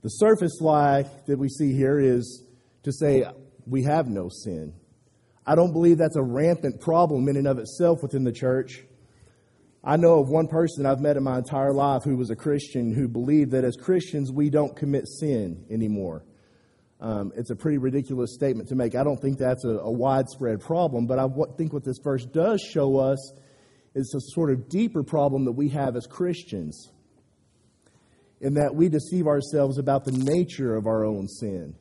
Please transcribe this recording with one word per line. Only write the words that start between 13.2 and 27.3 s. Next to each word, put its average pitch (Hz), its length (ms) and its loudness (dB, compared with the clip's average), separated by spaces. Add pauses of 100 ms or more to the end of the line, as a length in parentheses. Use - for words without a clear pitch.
that 131 100 2
as 120 120 0
Christians 156 560 -2
we 147 200 0
don't 147 240 0
commit 139 320 -2
sin 104 640 -4
anymore. 104 520 -4 (760)
Um, 104 360 -6
it's 117 140 -8
a 113 60 -6
pretty 147 240 -2
ridiculous 127 560 -4
statement 127 340 -4
to 135 60 -4
make. 120 180 0
I 135 100 0
don't 143 160 0
think 135 200 -4
that's 127 260 -2
a, 110 140 -2
a 104 120 -6
widespread 127 680 -2
problem, 139 460 0
but 127 100 0
I 131 60 2
w-, 135 340 -2
think 160 160 -4
what 143 100 -8
this 131 200 -6
verse 135 200 -2
does 190 380 0
show 139 380 0
us 135 340 0 (600)
is 135 200 -4
a 127 60 -4 (140)
sort 160 160 2
of 123 180 -2
deeper 185 320 0
problem 135 440 0
that 120 80 0
we 143 160 0
have 135 260 -2
as 120 100 -6
Christians, - 840 -8 (1500)